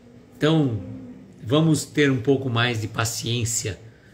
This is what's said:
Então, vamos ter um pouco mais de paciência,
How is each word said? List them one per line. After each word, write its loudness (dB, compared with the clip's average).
Então, 2
vamos 2
ter 2
um 0
pouco 2
mais 0
de -6
paciência, -4